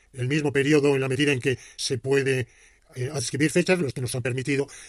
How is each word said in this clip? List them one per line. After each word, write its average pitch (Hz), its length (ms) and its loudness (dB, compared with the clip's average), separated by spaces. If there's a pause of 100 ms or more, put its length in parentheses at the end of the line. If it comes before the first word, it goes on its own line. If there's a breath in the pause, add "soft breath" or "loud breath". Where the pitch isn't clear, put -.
(120)
el 123 140 -6
mismo 147 260 0
periodo, 143 440 4
en 131 40 0
la 135 80 -2
medida 143 240 2
en 127 80 0
que 131 160 0 (200 loud breath)
se - 220 -4
puede, 131 500 0 (480 soft breath)
eh, 123 160 -4
adscribir 147 380 -2
fechas, 180 280 2
los 143 140 -2
que - 80 -10
nos 120 160 -6
han 123 60 -4
permitido 131 460 -2 (200 loud breath)